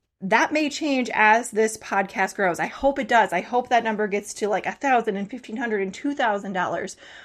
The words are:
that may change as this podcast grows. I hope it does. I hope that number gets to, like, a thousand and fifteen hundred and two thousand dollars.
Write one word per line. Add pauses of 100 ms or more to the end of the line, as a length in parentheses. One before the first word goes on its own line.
(220)
that
may
change
as
this
podcast
grows.
I
hope
it
does.
I
hope
that
number
gets
to,
like,
a
thousand
and
fifteen
hundred
and
two
thousand
dollars. (300)